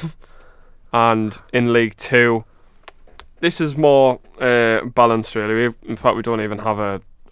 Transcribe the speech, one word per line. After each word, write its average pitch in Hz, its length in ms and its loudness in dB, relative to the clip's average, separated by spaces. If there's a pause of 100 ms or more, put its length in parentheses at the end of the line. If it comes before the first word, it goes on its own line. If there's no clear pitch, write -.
<laughs> 160 120 -10 (800)
And 113 480 0 (120)
in 120 200 0
League 117 240 0
Two, 120 480 0 (960)
this 170 200 -2
is 147 160 -4
more, 139 440 4 (200)
uh, 117 460 0
balanced, 117 480 0
really. 110 340 -2
We, - 220 -12
in 120 60 -8
fact, 107 200 0
we 113 60 -4
don't 113 200 -4
even 104 180 -8
have 107 180 -4
a, 101 240 -4 (300)